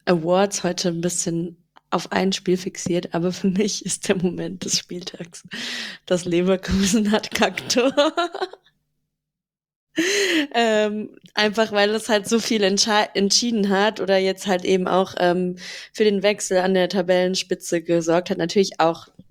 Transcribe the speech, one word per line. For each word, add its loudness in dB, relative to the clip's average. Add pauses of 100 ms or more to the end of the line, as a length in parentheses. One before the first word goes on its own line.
Awards 2
heute -2
ein -2
bisschen -4 (320)
auf -4
ein 2
Spiel 0
fixiert, -4
aber 0
für -2
mich -2
ist -6
der 2
Moment -4
des -2
Spieltags, -12 (640)
dass 0
Leverkusen 2
hat -2
Kacktor. 0
<laughs> 2 (2500)
Ähm, 0 (160)
einfach, 0
weil 4
es -2
halt 2
so 2
viel 0
entschei-, 2
entschieden 2
hat 2
oder 2
jetzt 0
halt 0
eben 2
auch, 2
ähm, 2 (340)
für 0
den 2
Wechsel 0
an 2
der 4
Tabellenspitze 0
gesorgt 0
hat. -2
Natürlich 0
auch 0 (220)